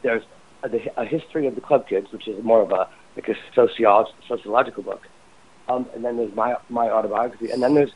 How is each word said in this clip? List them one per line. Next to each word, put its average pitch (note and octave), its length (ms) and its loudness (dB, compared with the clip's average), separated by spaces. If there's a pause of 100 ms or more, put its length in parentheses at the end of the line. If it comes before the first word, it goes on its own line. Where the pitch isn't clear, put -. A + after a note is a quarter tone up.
There's A2+ 200 -2 (400)
a, - 60 -8
the, A2+ 320 -6
a A#2 40 -2
history D3+ 420 -4
of A#2+ 80 -2
the A#2+ 60 -8
Club - 280 0
Kids, G2+ 240 -2
which - 160 -14
is G2+ 160 -10
more A2+ 180 6
of F#2+ 100 0
a, F#2 160 0 (260)
like, - 140 -10
a G#2+ 80 -2 (180)
sociolo-, A2+ 560 4 (180)
sociological A2+ 540 -2
book, F#2+ 240 -12 (640)
um, B2+ 260 -2
and A#2+ 100 -10
then A#2+ 120 -4
there's G#2+ 180 -4
my, A#2 220 -2 (120)
my A#2 220 0
autobiography, A2 600 -2
and B2 120 -2
then C3+ 120 2
there's C#3+ 220 2